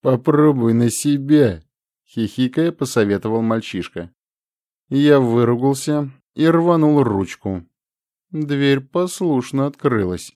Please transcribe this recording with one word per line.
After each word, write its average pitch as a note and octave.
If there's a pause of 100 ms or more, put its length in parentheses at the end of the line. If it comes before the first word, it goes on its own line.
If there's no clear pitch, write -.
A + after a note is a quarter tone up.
«Попробуй C3+
на A#2
себя», C#3 (420)
хихикая B2+
посоветовал A2
мальчишка. G2 (760)
Я C#3+
выругался C3 (240)
и D#3
рванул D#3+
ручку. G2 (640)
Дверь C#3
послушно C#3+
открылась. G#2